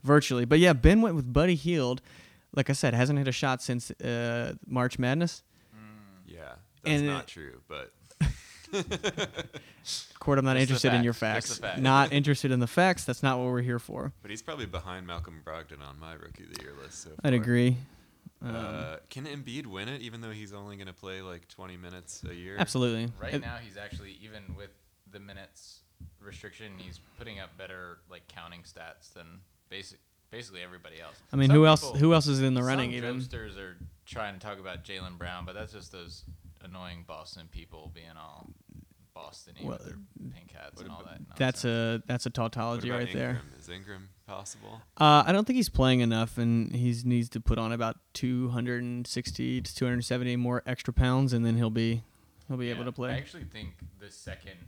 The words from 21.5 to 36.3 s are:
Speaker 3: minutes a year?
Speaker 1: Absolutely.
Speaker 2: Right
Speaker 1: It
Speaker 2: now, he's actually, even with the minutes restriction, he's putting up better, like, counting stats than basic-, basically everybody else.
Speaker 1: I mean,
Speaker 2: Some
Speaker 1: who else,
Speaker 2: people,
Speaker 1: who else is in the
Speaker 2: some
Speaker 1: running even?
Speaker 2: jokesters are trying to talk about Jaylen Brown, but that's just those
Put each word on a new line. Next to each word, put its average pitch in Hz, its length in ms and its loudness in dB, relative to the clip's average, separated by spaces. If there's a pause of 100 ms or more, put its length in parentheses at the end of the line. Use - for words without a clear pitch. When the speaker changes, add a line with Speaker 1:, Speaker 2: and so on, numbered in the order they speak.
Speaker 3:
minutes 90 520 -16
a 87 60 -10
year? 90 240 -12
Speaker 1:
Absolutely. 117 640 -2
Speaker 2:
Right 123 140 -8
Speaker 1:
It 143 80 -4
Speaker 2:
now, 120 200 -10
he's 101 140 -18
actually, 101 460 -14
even 104 340 -16
with 101 140 -16 (400)
the 101 100 -18
minutes 98 600 -20 (400)
restriction, 101 580 -16
he's 90 220 -16 (180)
putting 113 200 -12
up 95 180 -14
better, 92 420 -14 (120)
like, 87 180 -20
counting 87 340 -16
stats - 520 -20
than 85 120 -20 (440)
basic-, 95 300 -14 (300)
basically 101 320 -14
everybody 85 380 -16
else. 78 160 -16 (160)
Speaker 1:
I 139 40 -2
mean, 135 120 6
Speaker 2:
Some 143 80 10
Speaker 1:
who 156 100 12
else, 156 160 8
Speaker 2:
people, 135 160 -4
Speaker 1:
who 160 160 8
else 147 120 4
is 135 160 2
in 131 120 2
the 127 60 2
Speaker 2:
some 123 80 0
Speaker 1:
running 131 240 0
even? 123 280 -4
Speaker 2:
jokesters 113 380 -10
are 92 180 -14 (300)
trying 104 280 -8
to 92 60 -14
talk 101 180 -10
about 90 260 -10
Jaylen 92 340 -10
Brown, 87 280 -8
but 92 80 -12
that's 104 180 -10
just 95 200 -16
those 87 320 -16 (380)